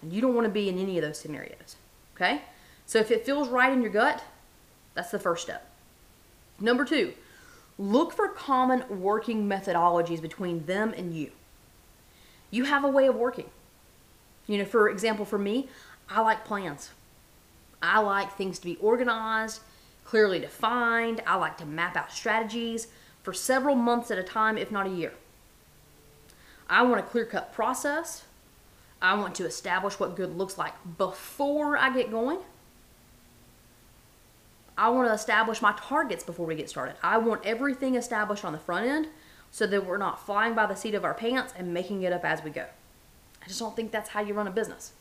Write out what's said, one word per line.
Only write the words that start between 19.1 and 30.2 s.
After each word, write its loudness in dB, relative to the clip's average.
clearly 4
defined. 0
I 4
like 0
to -12
map -4
out -4
strategies -2
for -8
several 2
months 2
at 0
a -4
time, 0
if -4
not -2
a -2
year. -4
I 6
want 6
a -4
clear-cut -4
process. -2
I 4
want -2
to -4
establish -2
what -2
good -4